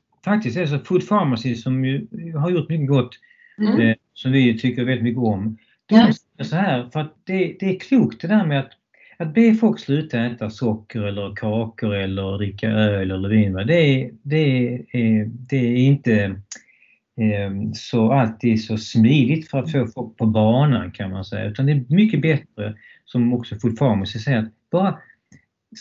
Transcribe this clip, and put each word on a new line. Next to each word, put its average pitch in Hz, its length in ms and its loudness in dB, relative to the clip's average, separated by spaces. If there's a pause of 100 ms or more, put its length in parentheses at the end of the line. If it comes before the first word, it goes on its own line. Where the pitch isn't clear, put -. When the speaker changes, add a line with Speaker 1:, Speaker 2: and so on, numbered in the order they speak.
(260)
Speaker 1:
faktiskt 208 320 0
är 185 40 -2
det 160 60 -2
så 143 120 -2
Food 180 300 -2
Pharmacy 135 460 0
som 131 300 -2
ju 135 220 -4 (280)
har 151 140 -2
gjort 170 200 -2
mycket 156 180 -2
gott, 131 240 2 (460)
Speaker 2:
Mm. 208 240 2
Speaker 1:
eh, 113 140 4 (180)
som - 180 -4
vi 123 280 4
tycker 123 260 -2
väldigt 123 180 -2
mycket 120 160 -2
om. 110 380 -2 (280)
De 214 100 4
Speaker 2:
Ja. 226 60 10
Speaker 1:
säger - 480 0
så 151 60 -2
här, 143 380 0
för 156 60 -4
att 151 240 -8
det, 185 360 -2
det 190 160 -2
är - 40 -10
klokt - 420 0
det 165 60 -6
där 202 180 2
med 143 140 0
att, - 120 -6 (460)
att 160 160 -6
be 226 220 6
folk - 240 2
sluta 139 460 -2
äta 117 240 -6
socker 110 520 -4
eller 101 340 -6
kakor 110 600 -4
eller 98 420 -4
dricka 104 320 -4
öl 104 420 0
eller 95 180 -4
vin, 104 240 2
va? 95 100 -4
Det 131 100 0 (300)
är, - 80 -12 (100)
det 147 160 -2 (400)
är, 110 480 0
det 120 320 -6
är 120 180 0
inte, 127 460 4 (1000)
eh, 101 520 -2
så 113 380 0
alltid 113 520 0
så 110 140 -6
smidigt 131 720 2
för 139 100 -4
att 143 120 -6
få 127 160 -2
folk 117 300 -14
på 117 80 -2
banan, 110 640 2
kan 95 200 -8
man 95 140 -8
säga. 104 200 -8
Utan 107 200 -4
det 143 60 2
är 139 180 0
mycket 190 320 2
bättre, 110 540 -2 (300)
som 120 280 0
också 120 220 -6
Food 113 220 -4
Pharmacy 107 420 0
säger, 120 200 -2
att 110 120 -4 (200)
bara 180 260 0 (840)